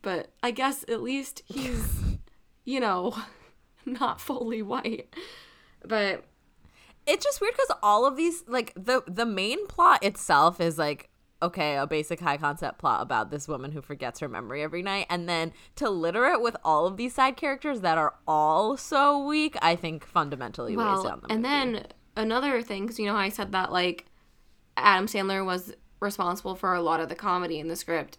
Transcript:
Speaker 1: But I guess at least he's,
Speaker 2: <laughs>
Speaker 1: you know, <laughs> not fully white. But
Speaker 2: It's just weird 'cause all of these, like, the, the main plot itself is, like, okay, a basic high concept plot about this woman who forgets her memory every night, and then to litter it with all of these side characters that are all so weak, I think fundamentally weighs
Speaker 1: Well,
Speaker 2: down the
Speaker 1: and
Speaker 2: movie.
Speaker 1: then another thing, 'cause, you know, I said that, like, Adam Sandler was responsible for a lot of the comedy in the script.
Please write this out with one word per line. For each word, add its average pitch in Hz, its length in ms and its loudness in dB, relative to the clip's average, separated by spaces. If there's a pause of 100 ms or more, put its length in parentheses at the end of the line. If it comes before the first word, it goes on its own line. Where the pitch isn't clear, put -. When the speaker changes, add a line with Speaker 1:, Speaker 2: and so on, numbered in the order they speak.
Speaker 1:
But 180 300 -4 (120)
I 240 80 0
guess 269 360 -2
at 226 140 -2
least 262 440 -6
he's, 247 540 -4 (320)
Speaker 2:
<laughs> - 320 -20
Speaker 1:
you 262 160 -2
know, 202 380 0 (360)
<laughs> - 320 -20
not 247 360 -4
fully 240 400 -4
white. 233 520 -6 (720)
But 202 400 -2 (840)
Speaker 2:
It's 311 200 2
just 571 160 0
weird 427 160 0
'cause 523 260 2
all 208 220 6
of 262 100 4
these, 330 320 -2
like, 240 280 -2
the, 240 320 0
the 190 180 -2
main 226 420 -2
plot 339 360 6
itself 175 580 4
is, 165 180 0
like, 147 300 -2 (320)
okay, 151 360 0
a 139 80 2
basic 151 340 -2
high 147 180 0
concept 147 420 -4
plot 127 240 2
about 110 260 -2
this 147 180 -8
woman 139 260 -8
who 151 80 -10
forgets 131 400 -10
her 151 60 -6
memory 123 360 -8
every 160 180 -6
night, 196 280 -2
and 175 200 -2
then 165 220 0 (240)
to 277 140 -2
litter 180 360 0
it 285 160 2
with 233 220 0
all 160 240 4
of 190 100 -2
these 240 160 -4
side 262 240 4
characters 277 440 -2
that 165 180 2
are - 160 2 (120)
all 156 500 4
so 285 460 4
weak, 302 380 0
I 170 140 6
think 160 280 -8
fundamentally 139 720 -4
weighs 226 100 0
Speaker 1:
Well, 190 180 2
Speaker 2:
down - 180 -4
the - 120 -6
Speaker 1:
and 226 100 0
Speaker 2:
movie. 269 100 0
Speaker 1:
then 254 340 -2 (280)
another 233 480 0
thing, 202 240 -6
'cause, 226 100 -8
you 214 80 -2
know, 202 100 0
I 196 140 2
said 202 220 -6
that, 185 200 0
like, 180 340 0 (720)
Adam 190 280 6
Sandler 190 400 -2
was 185 280 -4 (260)
responsible 190 560 -4
for 185 180 0
a 175 80 2
lot 160 200 2
of 165 80 -4
the 165 60 -6
comedy 180 440 -2
in 156 80 -6
the 165 80 -4
script. - 440 -4